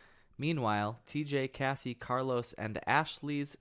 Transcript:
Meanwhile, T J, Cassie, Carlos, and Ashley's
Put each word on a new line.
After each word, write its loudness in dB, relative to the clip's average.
Meanwhile, 2
T -2
J, 2
Cassie, -2
Carlos, 0
and -4
Ashley's 0